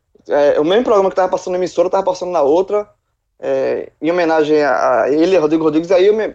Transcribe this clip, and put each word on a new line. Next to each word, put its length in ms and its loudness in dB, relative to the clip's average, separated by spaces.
É, 320 2
o 40 0
mesmo 220 0
programa 240 2
que 60 -6
tava 140 0
passando 240 -6
na 60 -4
emissora, 300 -2
tava 140 -2
passando 280 -6
na 100 -2
outra, 480 0
é, 540 -6
em 80 -2
homenagem 540 0
a, 400 0
a 80 0
ele, 260 2
a 20 4
Rodrigo 240 0
Rodrigues. 280 -2
Aí 160 4
eu, 80 4
me, 200 -4